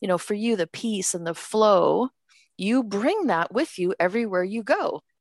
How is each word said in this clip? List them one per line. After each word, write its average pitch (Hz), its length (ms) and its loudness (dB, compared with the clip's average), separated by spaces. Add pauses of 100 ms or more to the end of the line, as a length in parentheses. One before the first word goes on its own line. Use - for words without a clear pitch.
you 202 80 -6
know, 180 100 2
for - 160 -4
you, 220 220 0
the 170 100 0
peace 202 480 -4
and 175 120 -6
the - 80 -4
flow, 208 760 4 (500)
you 226 240 0
bring 254 460 0
that 170 260 0
with 285 240 -2
you 180 200 0
everywhere 185 460 0
you 214 180 -6
go. 302 380 0 (200)